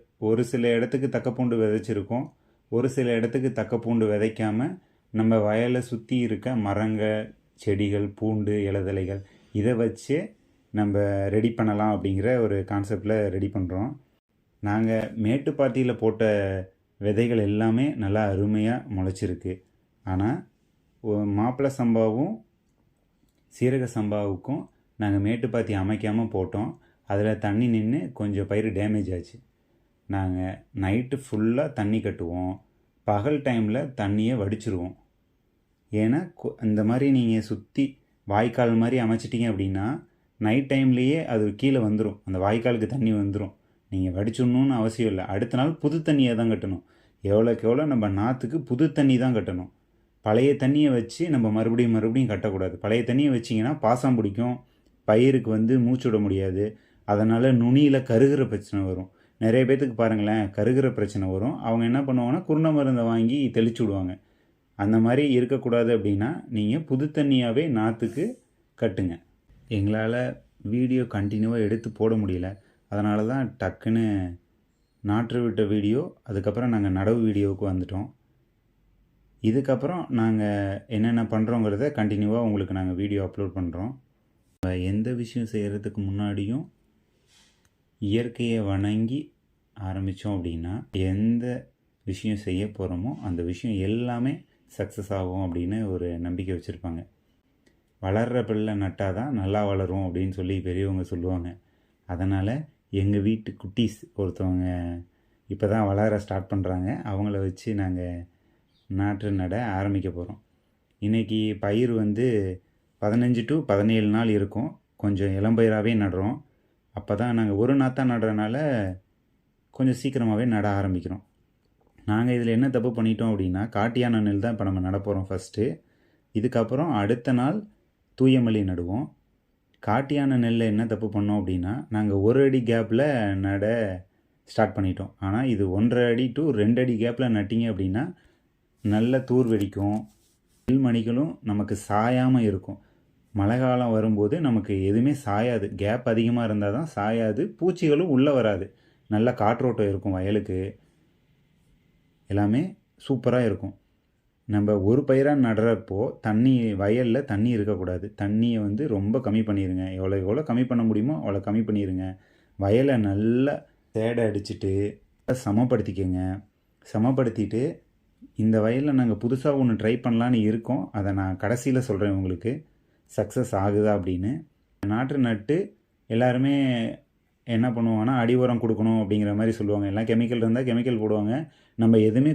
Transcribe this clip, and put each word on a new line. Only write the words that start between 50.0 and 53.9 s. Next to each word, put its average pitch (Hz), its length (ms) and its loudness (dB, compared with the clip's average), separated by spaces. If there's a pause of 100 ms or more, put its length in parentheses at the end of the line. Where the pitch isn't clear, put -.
பழைய 117 280 6
தண்ணியை 143 380 4
வச்சு 120 380 -2
நம்ம 120 220 2
மறுபடியும் 113 460 2
மறுபடியும் 113 360 2
கட்டக்கூடாது. 95 420 -2
பழைய 113 280 0
தண்ணியை 135 280 2
வச்சிங்கன்னா 113 480 0
பாசம் 123 400 2